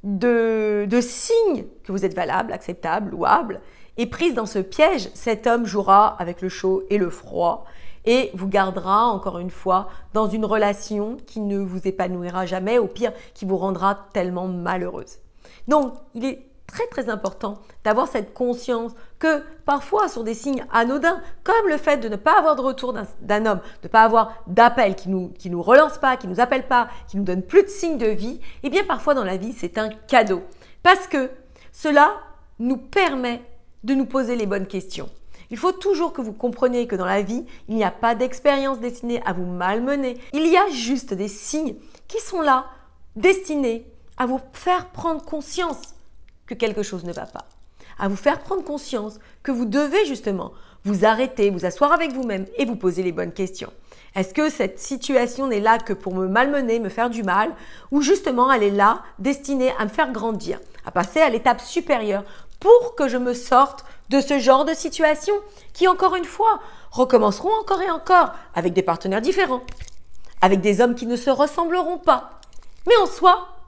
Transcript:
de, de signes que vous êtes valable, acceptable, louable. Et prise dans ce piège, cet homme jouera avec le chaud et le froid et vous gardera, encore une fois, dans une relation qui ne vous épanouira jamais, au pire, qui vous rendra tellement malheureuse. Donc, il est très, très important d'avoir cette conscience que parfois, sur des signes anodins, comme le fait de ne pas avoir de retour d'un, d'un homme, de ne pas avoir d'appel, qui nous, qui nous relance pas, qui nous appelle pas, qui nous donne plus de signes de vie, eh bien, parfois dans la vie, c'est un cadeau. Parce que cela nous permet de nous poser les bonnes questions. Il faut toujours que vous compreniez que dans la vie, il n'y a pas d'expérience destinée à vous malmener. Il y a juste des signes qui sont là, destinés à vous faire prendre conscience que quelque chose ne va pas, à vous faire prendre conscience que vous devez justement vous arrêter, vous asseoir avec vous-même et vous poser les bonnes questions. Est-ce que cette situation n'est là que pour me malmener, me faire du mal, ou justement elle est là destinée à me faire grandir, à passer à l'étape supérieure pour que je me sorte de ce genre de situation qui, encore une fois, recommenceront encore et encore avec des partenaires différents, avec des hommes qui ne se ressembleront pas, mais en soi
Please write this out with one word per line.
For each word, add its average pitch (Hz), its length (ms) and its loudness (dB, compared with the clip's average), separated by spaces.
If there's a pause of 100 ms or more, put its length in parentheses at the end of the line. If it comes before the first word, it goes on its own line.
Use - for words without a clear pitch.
de, 214 840 0
de 240 120 4
signes 339 640 0 (180)
que 202 80 -8
vous 190 120 -2
êtes 190 100 -2
valable, 185 380 -2
acceptable, 185 600 -6
louable. - 480 2 (360)
Et 233 100 -2
prise 311 280 0
dans 220 120 -2
ce 202 120 -4
piège, 294 560 2
cet 220 320 -4
homme 233 180 2
jouera 196 560 4
avec 175 220 -6
le 185 60 -4
chaud 190 420 -2
et 202 80 2
le 180 120 0
froid - 540 -4 (400)
et 247 300 2
vous 190 140 -6
gardera, 190 580 2
encore 185 320 -2
une 180 120 -8
fois, 190 380 0 (260)
dans 214 140 2
une 220 160 -2
relation 208 720 -2 (100)
qui - 140 -10
ne 202 180 -2
vous 185 280 -4
épanouira 185 600 -4
jamais, 185 320 0
au 214 80 2
pire, 220 260 -4 (220)
qui - 100 -12
vous 190 120 0
rendra 190 560 -2
tellement 180 340 -2
malheureuse. 180 720 -6 (480)
Donc, 269 280 2 (200)
il 233 100 -6
est - 220 -6 (220)
très, - 200 -6
très 240 200 -6
important 208 500 -6 (260)
d'avoir 214 240 2
cette - 260 -6
conscience 240 580 -4 (280)
que 311 220 2 (220)
parfois, 330 440 0
sur 226 160 -6
des 220 100 -4
signes 247 380 -4
anodins, 277 480 2 (220)
comme 427 260 2
le 302 80 2
fait 294 200 2
de 226 120 -6
ne 208 80 -4
pas 311 220 4
avoir 349 160 4
de 277 60 -2
retour 262 320 -4
d'un, 214 140 -6 (160)
d'un 214 240 0
homme, 196 140 0 (220)
de - 60 -14
ne - 0 -
pas 220 140 6
avoir 226 320 4 (120)
d'appel, 226 480 4
qui 180 140 -10
nous, 185 300 -4
qui 185 120 -12
nous 175 120 -4
relance 269 360 6
pas, 262 180 0
qui 202 120 -10
nous 180 120 -4
appelle 254 260 0
pas, 240 220 2 (200)
qui - 80 -8
nous 202 80 -2
donne 185 180 -2
plus 359 200 6
de 392 60 2
signes 320 300 -4
de 226 80 0
vie, 220 340 -2 (220)
eh 277 80 -4
bien, 381 140 0
parfois 294 300 0
dans 247 100 0
la 185 120 -2
vie, 208 160 -6
c'est 180 260 -6
un 220 100 -2
cadeau. 220 540 2 (400)
Parce 381 240 6
que 262 240 -2 (420)
cela 302 420 4 (440)
nous 247 180 0
permet 262 640 -2 (420)
de 262 100 0
nous 269 120 2
poser 247 300 -2
les 214 100 -2
bonnes 190 200 -2
questions. - 420 -8 (420)
Il 226 80 -10
faut 359 120 2
toujours 359 420 0
que 277 80 -8
vous 220 120 -6
compreniez 240 560 -2
que 202 80 -4
dans 185 100 -2
la 196 160 2
vie, 233 240 -6 (220)
il 220 80 -4
n'y 214 80 2
a 180 80 0
pas 233 240 0
d'expérience 269 640 0
destinée 240 440 -6
à 180 80 -2
vous 180 140 -4
malmener. 240 720 -2 (140)
Il 302 160 0
y 330 80 6
a 392 140 4
juste 247 440 -4
des 196 140 -6
signes 294 480 -6 (320)
qui 440 120 -6
sont 359 200 -6
là, 269 260 2 (480)
destinés 277 760 0 (280)
à 254 100 -2
vous 262 140 -2 (120)
faire 359 340 -2
prendre 320 380 -6
conscience - 720 -6 (520)
que 240 80 -8
quelque 214 280 -2
chose 180 220 -8
ne 175 80 -8
va - 140 -10
pas, - 180 -16 (540)
à 196 100 -2
vous 196 80 -2
faire 294 240 0
prendre 381 220 -4
conscience 220 560 -8 (240)
que - 100 -6
vous 240 140 -2
devez 285 400 2
justement 202 460 -6 (320)
vous 202 200 0
arrêter, 220 460 2
vous 180 140 -6
asseoir 285 280 2
avec 330 200 2
vous-même 226 340 -4 (100)
et 285 80 0
vous 226 120 -4
poser 180 260 -2
les 180 80 0
bonnes 170 220 -6
questions. - 400 -8 (420)
Est-ce 190 180 -2
que 311 160 2
cette 233 300 -4
situation 262 720 -2
n'est 214 120 0
là 226 180 4
que 226 140 -4
pour 185 220 -4
me 185 140 0
malmener, 247 500 2
me 214 100 -4
faire 233 220 -2
du 226 140 -6
mal, 208 280 2 (380)
ou 285 100 2
justement 269 520 2
elle 233 100 4
est 202 80 4
là 202 320 4 (160)
destinée 269 600 0
à 220 60 -2
me 208 60 -4
faire 285 220 0
grandir, 214 480 -6 (240)
à - 80 -10
passer 196 280 0
à 302 100 8
l'étape 240 300 2
supérieure 214 640 -2 (360)
pour 480 340 8
que 277 140 0
je 214 80 -2
me 247 180 -2
sorte 262 500 2 (240)
de 269 120 4
ce 277 180 0
genre 269 260 6
de 320 80 0
situation 311 600 0 (380)
qui, 370 160 4
encore 359 260 4
une 349 100 -2
fois, - 360 0 (320)
recommenceront 247 680 4
encore 392 220 -2
et 381 80 -2
encore 330 420 4 (220)
avec 170 180 0
des 185 120 2
partenaires 190 360 0
différents, 254 420 0 (800)
avec 190 200 6
des 202 200 2
hommes 240 140 6
qui 240 120 -8
ne 240 100 -2
se 240 120 -2
ressembleront 320 680 0
pas, 302 400 2 (480)
mais 480 160 8
en 359 40 4
soi 359 420 4 (200)